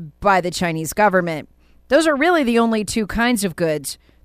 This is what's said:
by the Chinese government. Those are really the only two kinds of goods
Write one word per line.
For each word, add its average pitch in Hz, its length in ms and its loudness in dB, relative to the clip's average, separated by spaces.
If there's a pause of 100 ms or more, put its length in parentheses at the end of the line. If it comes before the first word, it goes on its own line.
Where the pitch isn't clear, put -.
(200)
by 190 220 2
the 175 100 -2
Chinese 160 420 -4
government. 180 560 0 (380)
Those 311 180 4
are 311 100 2
really 320 280 2
the 233 160 0
only 226 260 0
two 214 220 -4
kinds 233 360 -2
of 180 120 -4
goods 156 420 -4 (280)